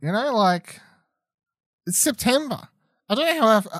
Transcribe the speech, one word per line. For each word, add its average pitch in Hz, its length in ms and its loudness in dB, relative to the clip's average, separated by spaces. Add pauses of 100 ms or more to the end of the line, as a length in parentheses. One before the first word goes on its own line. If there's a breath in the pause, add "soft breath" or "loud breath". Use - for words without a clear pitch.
you 151 100 -4
know, 254 220 -2
like, 185 460 0 (1040 soft breath)
it's 180 120 -4
September. 262 680 -2 (400)
I 202 60 -2
don't 294 120 0
know 330 140 0
how 226 100 4
else, 208 160 4 (140)